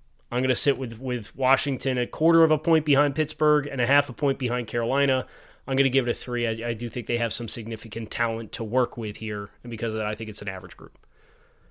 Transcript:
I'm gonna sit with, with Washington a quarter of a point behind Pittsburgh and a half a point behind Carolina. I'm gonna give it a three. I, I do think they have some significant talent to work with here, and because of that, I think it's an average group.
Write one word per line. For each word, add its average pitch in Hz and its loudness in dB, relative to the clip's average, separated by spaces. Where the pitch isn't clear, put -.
I'm 123 0
gonna 131 2
sit 135 2
with, 113 -8
with 123 -6
Washington 131 2
a 120 0
quarter 165 4
of 156 6
a 156 4
point 160 4
behind 143 4
Pittsburgh 151 2
and 135 -4
a 117 2
half 139 4
a 127 -6
point 139 0
behind 123 -4
Carolina. 131 2
I'm 135 -2
gonna 135 4
give 123 0
it - 2
a 113 0
three. 120 -4
I, 113 -4
I 113 -2
do 117 -4
think 110 -8
they 120 -2
have 113 -2
some 117 -6
significant 113 -8
talent 113 -4
to 117 -6
work 120 0
with 107 -6
here, 104 -8
and 120 -12
because 113 -4
of 110 -4
that, 107 -4
I 107 -4
think 110 -10
it's 104 -8
an 101 -6
average 95 -10
group. - -18